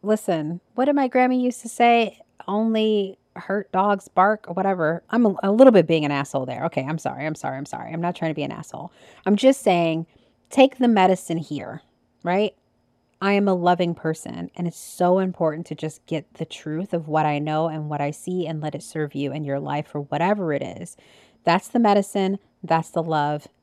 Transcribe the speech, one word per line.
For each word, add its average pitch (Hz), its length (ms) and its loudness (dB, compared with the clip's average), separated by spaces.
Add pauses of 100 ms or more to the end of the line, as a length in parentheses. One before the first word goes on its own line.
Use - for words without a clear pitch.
Listen, 175 560 -2 (160)
what 254 100 0
did 285 100 2
my 277 120 2
Grammy 254 340 2
used 247 200 -2
to 226 80 -12
say? 233 500 2 (280)
"Only 214 680 0 (180)
hurt 196 360 -6
dogs 196 380 0
bark," 202 380 2
or 185 60 -10
whatever. 175 560 -2
I'm 233 160 2
a, 196 160 2
a 196 100 0
little 254 200 8
bit 175 160 6
being 160 160 2
an 147 80 0
asshole 139 340 -4
there. 127 200 -6
Okay, 135 180 -4
I'm 156 140 -4
sorry, 131 280 -6
I'm 156 100 -4
sorry, 135 220 -8
I'm 143 80 -10
sorry. - 280 -12
I'm 165 80 -6
not 175 140 -2
trying 160 160 -4
to 143 40 -4
be 147 80 -6
an 143 80 -6
asshole. - 400 -14 (340)
I'm 202 120 4
just 262 240 4
saying, 165 440 2 (440)
take 269 280 6
the 247 120 2
medicine 185 480 2
here, 147 440 -8 (420)
right? 190 320 0 (680)
I 196 120 2
am 202 140 2
a 190 60 4
loving 175 420 2
person, - 580 -8
and 175 140 -6
it's 165 100 -8
so 180 420 0
important 170 480 -2
to 160 80 -8
just - 300 -10
get - 280 -8
the 165 120 -8
truth 160 480 -8
of 165 140 -4
what 151 180 0
I 147 140 0
know 156 300 -2
and 156 200 -8
what 147 120 -4
I 143 100 -2
see 180 340 -6
and 156 140 -6
let 151 160 -6
it 165 80 -10
serve 151 320 -6
you 139 160 -4
in 151 140 -8
your 139 160 -4
life 147 260 -6
for 147 140 -8
whatever 170 500 -2
it 143 100 -2
is. - 360 -12 (480)
That's 170 240 2
the - 100 0
medicine. 202 580 2 (240)
That's 160 280 -2
the 165 120 -4
love. 151 460 -2 (140)